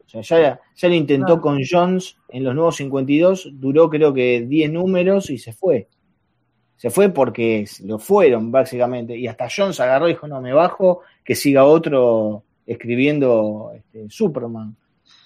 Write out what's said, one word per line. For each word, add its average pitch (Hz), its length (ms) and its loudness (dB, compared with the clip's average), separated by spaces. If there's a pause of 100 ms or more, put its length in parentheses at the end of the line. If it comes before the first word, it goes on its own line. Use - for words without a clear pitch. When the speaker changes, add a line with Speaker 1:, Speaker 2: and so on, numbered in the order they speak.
Speaker 1:
O - 40 -20
sea, 113 140 -14
ya, 156 380 2 (160)
ya 180 120 0
lo 175 60 2
intentó 143 320 0 (120)
Speaker 2:
Claro. - 40 -8
Speaker 1:
con 143 160 0 (100)
Jones 180 480 0 (120)
en 131 160 -10
los 127 100 -2
Nuevos 160 220 0
Cincuenta 135 360 -4
y 147 60 4
dos, 185 340 2
duró 139 380 2
creo 151 240 2
que 123 320 0
diez 151 240 0
números 185 600 0
y 127 80 -8
se - 140 -18
fue. 147 360 -2 (880)
Se 120 140 -8
fue 196 200 2
porque 113 520 0
s-, - 240 -16
lo 107 120 -8
fueron, 127 520 2
básicamente. 123 640 -2
Y 123 120 -8
hasta 120 260 -10
Jones 196 260 -2
agarró 131 280 2
y 165 40 2
dijo, - 140 -12
"No, 139 140 -12
me 127 120 -10
bajo, 180 480 2 (240)
que 123 100 -2
siga 135 300 4
otro 123 760 2 (240)
escribiendo, 117 1120 -2
este, 110 340 -20
Superman". 117 640 -6 (520)